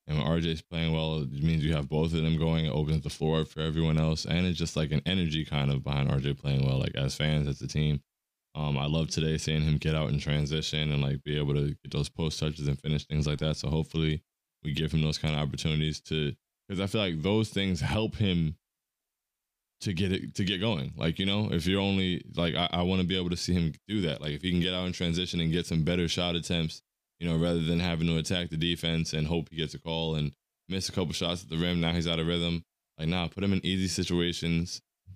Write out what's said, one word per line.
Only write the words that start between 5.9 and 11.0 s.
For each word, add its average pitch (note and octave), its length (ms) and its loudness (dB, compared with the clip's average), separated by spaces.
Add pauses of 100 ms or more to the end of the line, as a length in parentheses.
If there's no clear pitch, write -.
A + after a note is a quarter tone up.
R C#2+ 80 2
J C#2 120 0
playing C#2 320 0
well, C2 140 2
like, C2 160 -2
as C2+ 220 -2
fans, D2+ 320 2
as C#2 120 -4
a C#2 60 -6
team. D2+ 360 0 (520)
Um, D2 240 0
I C#2+ 80 0
love D#2 240 0
today D#2+ 260 0
seeing D#2 260 0
him D2+ 160 2
get D#2 180 0
out D#2 140 0
in C#2+ 100 0
transition D2+ 720 0
and, C#2+ 100 2